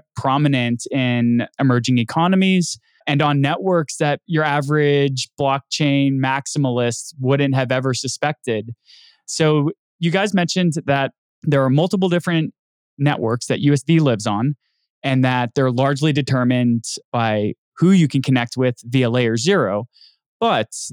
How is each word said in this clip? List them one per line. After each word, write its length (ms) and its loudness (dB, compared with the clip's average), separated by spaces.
prominent 760 0
in 560 0
emerging 400 2
economies 800 0
and 140 0
on 180 2
networks 580 0
that 280 0
your 180 0
average 880 0
blockchain 800 0
maximalist 1000 -2
wouldn't 340 2
have 160 0
ever 220 -2
suspected. 840 -6
So 440 0
you 120 0
guys 220 0
mentioned 400 0
that 280 2
there 200 2
are 60 2
multiple 400 2
different 440 -2
networks 480 0
that 160 -2
U 100 4
S 120 0
D 160 4
lives 280 0
on, 300 -2
and 200 0
that 320 0
they're 160 2
largely 400 0
determined 720 0
by 400 -2
who 140 4
you 160 4
can 140 -2
connect 360 -2
with 260 0
via 260 0
layer 280 0
zero. 480 0
But 300 0